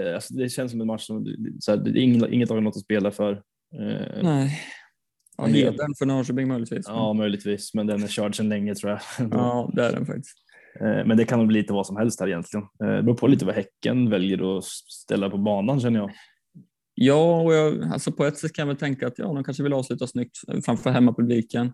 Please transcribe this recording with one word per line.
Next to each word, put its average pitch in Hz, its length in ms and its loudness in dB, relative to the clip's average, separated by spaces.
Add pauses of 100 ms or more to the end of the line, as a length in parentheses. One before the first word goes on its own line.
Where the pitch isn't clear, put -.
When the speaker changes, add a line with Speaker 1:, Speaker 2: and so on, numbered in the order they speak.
Speaker 1:
eh, 85 60 -2
alltså, 117 200 -10
det 127 140 -2
känns 127 240 -6
som 117 80 -6
en 110 60 -2
match 110 200 -4
som, 107 200 -6 (340)
så - 100 -2
här, 104 80 4
det 113 120 -2
är 110 40 0
ing-, 120 360 4
inget 120 180 2
lag 113 80 0
har 110 60 2
något 107 140 0
att 104 60 -12
spela 101 280 0
för. 104 220 -2 (480)
Eh, 104 420 -6
Speaker 2:
Nej. 143 360 2 (800)
Ja, - 100 -2
Speaker 1:
det - 60 4
Speaker 2:
hedern 135 460 2
för 135 80 0
Norrköping 131 420 0
möjligtvis. 117 400 -4
Speaker 1:
Ja, 110 240 0
möjligtvis, 104 640 -2
men 107 120 0
den 104 160 0
är 101 60 -4
körd 104 280 -4
sedan 107 120 0
länge, 104 260 -2
tror 101 180 -4
jag. 104 80 -6 (180)
<laughs> 117 140 -2
Speaker 2:
Ja, 123 420 0
det 123 120 2
är - 60 2
den 143 140 -4
faktiskt. - 320 -10 (420)
Speaker 1:
Eh, 104 260 0
men 113 100 6
det 117 80 6
kan 120 140 2
nog 110 100 4
bli 110 120 4
lite 101 120 -2
vad 98 140 -2
som 98 100 -10
helst 110 240 -2
här 92 80 0
egentligen. 98 380 -6 (180)
Eh, 104 120 0
det 101 60 0
beror 120 140 4
på 123 100 0
lite 135 180 4
vad 92 100 0
Häcken 113 560 0
väljer 95 480 0
att 90 60 -8
ställa - 640 -6
på 98 80 -4
banan, 104 420 0
känner 117 200 2
jag. 101 100 -6 (880)
Speaker 2:
Ja, 160 400 6
och 165 140 4
jag, 156 280 2 (100)
alltså 147 200 -4
på 151 120 0
ett 143 140 0
sätt 156 140 -6
kan 160 100 -6
jag 147 40 -2
väl 139 100 -2
tänka 139 300 -2
att, 120 120 -6
ja, - 60 -6
de 143 200 -4
kanske 139 180 -6
vill 143 100 0
avsluta 131 340 -2
snyggt - 300 -6 (280)
framför 123 260 0
hemmapubliken. 120 840 2